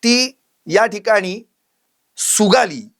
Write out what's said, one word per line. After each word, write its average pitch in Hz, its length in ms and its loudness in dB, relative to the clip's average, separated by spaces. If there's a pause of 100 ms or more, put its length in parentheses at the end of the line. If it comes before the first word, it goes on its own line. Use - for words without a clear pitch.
ती 254 340 0 (300)
या 196 180 2
ठिकाणी 208 600 -4 (720)
सुगाली 208 720 0 (100)